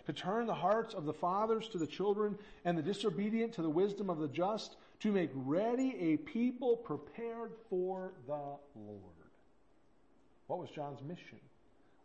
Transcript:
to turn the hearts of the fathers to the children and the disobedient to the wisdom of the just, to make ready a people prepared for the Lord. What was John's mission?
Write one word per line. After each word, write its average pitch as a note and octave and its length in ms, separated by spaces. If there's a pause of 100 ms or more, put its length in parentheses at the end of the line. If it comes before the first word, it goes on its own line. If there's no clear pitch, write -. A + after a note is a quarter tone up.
to D#3+ 60
turn G#3 340
the G3+ 80
hearts F#3+ 400
of E3 120
the D3+ 60
fathers G#3+ 580
to F3+ 80
the D#3 80
children G3+ 520 (260)
and F3 140
the D#3 40
disobedient G#3 720
to E3+ 80
the D#3+ 80
wisdom G3+ 380
of E3+ 100
the D3+ 100
just, F3+ 480 (240)
to G#3+ 100
make F3+ 240
ready A3 640
a D#3+ 200
people A#3+ 580
prepared A3+ 760 (160)
for F#3 440 (140)
the C#3 60
Lord. C#3 680 (1500)
What F3 140
was C#3 100
John's C#3+ 320
mission? D3 380 (640)